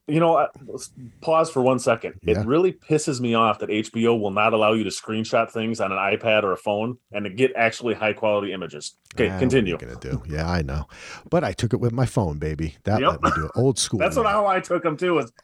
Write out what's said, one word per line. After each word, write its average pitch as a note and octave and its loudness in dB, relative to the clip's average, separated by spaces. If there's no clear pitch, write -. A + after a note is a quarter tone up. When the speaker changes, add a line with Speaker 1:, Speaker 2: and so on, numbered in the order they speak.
Speaker 1:
You D#3 0
know, E3 4
uh, C#3+ 2
let's - -14
pause D#3+ 2
for C3+ 0
one B2+ 4
second. A2+ 0
Speaker 2:
Yeah. G#2 2
Speaker 1:
It G#2+ -2
really F3 2
pisses D3+ -2
me A#2+ 0
off A2+ 4
that G#2 -8
H G#2+ -2
B A2+ 0
O A#2 4
will G#2 -2
not G#2+ 2
allow G#2+ 4
you A2 2
to F#2+ -4
screenshot A2 -2
things A2 -4
on G2 -2
an F#2+ -2
iPad G#2 2
or F#2+ 2
a F2 -2
phone A2 -2
and G2+ -4
to G2+ -6
get B2+ 2
actually A2+ 0
high G#2+ -2
quality G#2 0
images. E2 -10
Okay, A2 2
Speaker 2:
Ah, F#2 -6
Speaker 1:
continue. G2+ 2
Speaker 2:
what D#2 -6
are A#1+ -12
you A#1+ -12
gonna C2 -8
do? D#2 -10
Yeah, D#2+ -2
I F2 0
know. D2 -4
But E3+ 2
I G2+ -2
took G#2+ -4
it G#2+ 0
with A#2+ 0
my B2 0
phone, E2+ -2
baby. D#2 -4
That G#2+ 2
Speaker 1:
Yep. D3 2
Speaker 2:
let E2 -2
me - 2
do D#2 -2
it. - -8
Old B2+ 2
school, - -2
Speaker 1:
<laughs> - -
That's F#3 0
what, B3 2
Speaker 2:
man. G#3 2
Speaker 1:
how G#3 2
I F#3 2
took F3 -2
'em D#3 -2
too, F3+ 2
is B2+ -2